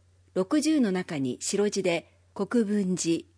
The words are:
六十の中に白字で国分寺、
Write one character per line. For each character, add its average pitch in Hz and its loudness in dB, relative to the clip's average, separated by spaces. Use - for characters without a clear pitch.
六 185 0
十 311 2
の 214 4
中 180 -2
に 127 -4
白 202 0
字 196 -2
で 170 -2
国 214 0
分 196 0
寺、 165 -2